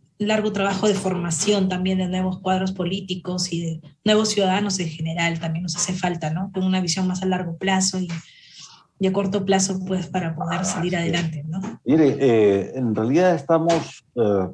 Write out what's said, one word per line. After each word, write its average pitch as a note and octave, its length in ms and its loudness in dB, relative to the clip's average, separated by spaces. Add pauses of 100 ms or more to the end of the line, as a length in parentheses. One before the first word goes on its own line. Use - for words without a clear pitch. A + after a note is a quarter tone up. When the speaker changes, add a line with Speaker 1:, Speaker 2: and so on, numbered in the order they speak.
(180)
Speaker 1:
largo G#3 340 0
trabajo G3 360 0
de G3+ 60 4
formación F#3 760 0
también F#3 300 0
de F#3 100 0
nuevos F#3 300 -2
cuadros F#3+ 340 0
políticos F3+ 800 -4
y E3+ 80 -2
de D#3+ 200 -6 (260)
nuevos G#3+ 240 4
ciudadanos F#3+ 500 0
en E3+ 80 -4
general E3 500 -2
también E3 260 -4
nos E3+ 120 -6
hace - 160 -2
falta, F3 400 -2
¿no? F#3+ 220 -4
Con F#3 100 0
una F#3 160 2
visión F#3 260 0
más F#3 160 -2
a F#3+ 40 0
largo F3+ 300 -2
plazo F#3+ 420 0
y, F3+ 100 -2 (880)
y F#3+ 80 2
a F#3+ 60 2
corto G3 320 0
plazo, F#3+ 420 2
pues, F#3 220 -2
para E3+ 260 -4
poder E3+ 300 -4
salir F3 320 -2
Speaker 2:
Ah, E3+ 40 -2
sí. E3+ 80 -2
Speaker 1:
adelante, E3 380 -2
¿no? E3 140 -6 (240)
Speaker 2:
Mire, C#3+ 360 4
eh, G#2 540 4
en B2 200 0
realidad D3 400 4
estamos, E3 720 0 (100)
eh, G2+ 400 2